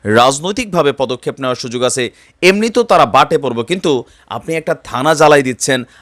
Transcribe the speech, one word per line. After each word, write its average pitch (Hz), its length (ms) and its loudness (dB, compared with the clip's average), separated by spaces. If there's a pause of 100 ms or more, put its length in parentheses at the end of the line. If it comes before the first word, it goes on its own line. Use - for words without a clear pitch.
রাজনৈতিকভাবে 143 880 0
পদক্ষেপ 127 460 -6
নেওয়ার 127 160 -4
সুযোগ 123 280 -8
আছে। 123 280 -2 (300)
এমনি 208 280 2
তো 233 140 0
তারা 175 220 4
বাটে 139 320 2
পড়ব, 120 260 -4
কিন্তু 160 400 -2 (240)
আপনি - 280 -8
একটা 160 200 -4
থানা 151 400 -2
জ্বালাই 147 280 6
দিচ্ছেন, 127 400 -4 (180)